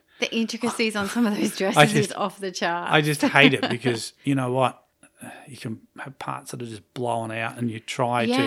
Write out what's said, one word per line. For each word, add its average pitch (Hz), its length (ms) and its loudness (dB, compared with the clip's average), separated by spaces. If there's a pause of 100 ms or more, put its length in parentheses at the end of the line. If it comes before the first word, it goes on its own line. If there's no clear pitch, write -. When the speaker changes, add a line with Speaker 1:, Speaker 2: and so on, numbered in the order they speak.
(200)
Speaker 1:
The - 160 -4
intricacies 226 600 -2
on 202 100 -2
some 240 180 2
of 208 120 2
those 208 160 0
Speaker 2:
<laughs> - 80 -6
I 196 100 2
Speaker 1:
dresses 208 220 6
Speaker 2:
just, 202 160 2
Speaker 1:
is - 40 -10
off 190 280 -6
the 190 100 -6
charts. 175 400 -2
Speaker 2:
I 156 80 6
just 151 220 0
hate 143 320 6
Speaker 1:
<laughs> 113 80 2
Speaker 2:
it - 80 0
because, 120 420 -2 (140)
you 139 100 0
know 127 160 -2
what? 127 320 0 (640)
You 127 100 -16
can - 220 -10 (180)
have - 220 -14
parts 135 320 -8
that 127 100 -10
are 120 60 -8
just 110 260 -16
blowing 117 380 -2
out 113 260 -6
and 120 140 -2
you 110 80 -8
try 120 420 0
Speaker 1:
Yeah. 240 260 2